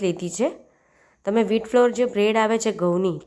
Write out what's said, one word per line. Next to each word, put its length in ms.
લીધી 280
છે. 200
તમે 180
વ્હીટ 240
ફ્લોર 240
જે 140
બ્રેડ 320
આવે 220
છે 140
ઘઉંની, 540